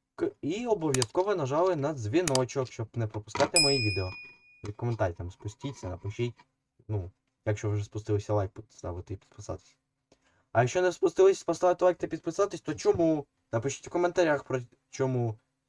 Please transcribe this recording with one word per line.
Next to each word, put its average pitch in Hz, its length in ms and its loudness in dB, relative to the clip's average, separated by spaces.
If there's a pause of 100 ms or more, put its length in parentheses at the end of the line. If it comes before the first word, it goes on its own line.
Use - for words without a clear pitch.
(160)
к-, - 160 -2 (100)
і 202 260 -4
обов'язково 170 680 2
нажали 165 400 0
на 147 180 -2
дзвіночок, 131 760 0
щоб 110 220 -8
не 113 140 -2
пропускати - 520 -2
мої 139 180 2
відео. 98 320 -2 (540)
І 104 80 -10
коментарі 110 420 -2
там 87 180 -10
спустіться, - 580 -12
напишіть. 104 440 -6 (540)
Ну, 95 240 -6 (340)
якщо 107 240 -2
ви 104 60 0
вже 104 80 -2
спустилися, 104 500 -4
лайк 101 180 0
поставити - 640 -12
і - 40 -8
підписатись. - 600 -14 (760)
А 170 100 4
якщо - 200 2
не 180 100 4
спустились, 190 520 4
поставити 180 420 2
лайк 175 120 4
та - 100 -4
підписатись, 170 540 -2
то 156 120 -6
чому? 165 520 2 (280)
Напишіть 135 340 -4
у - 40 -14
коментарях, 175 520 2
про 131 180 -4 (280)
чому. 123 460 -2 (340)